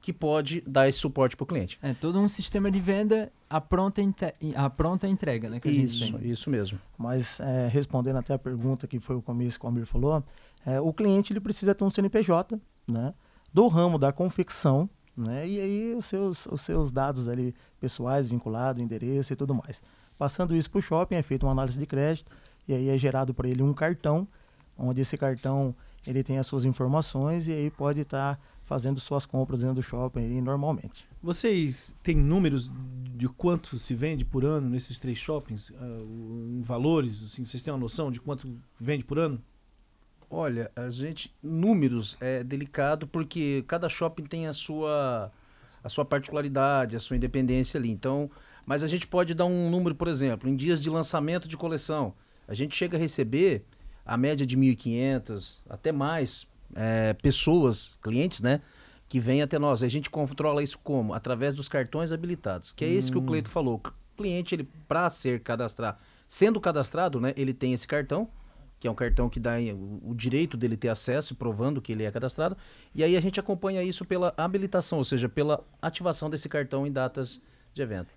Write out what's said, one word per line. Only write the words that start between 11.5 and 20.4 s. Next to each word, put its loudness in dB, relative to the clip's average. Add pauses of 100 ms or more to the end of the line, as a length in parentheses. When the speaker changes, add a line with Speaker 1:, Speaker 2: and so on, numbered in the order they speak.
Speaker 3:
ter 2
um 4
C 0
N 4
P 2
J, 2 (260)
né, -2 (400)
do 8
ramo 6
da 4
confecção, 2 (260)
né, -4
e -2
aí -2
os -6
seus, -2
os -6
seus 2
dados 0
ali -2 (240)
pessoais, 0
vinculado, -2
endereço -2
e -4
tudo -2
mais. -6 (380)
Passando 0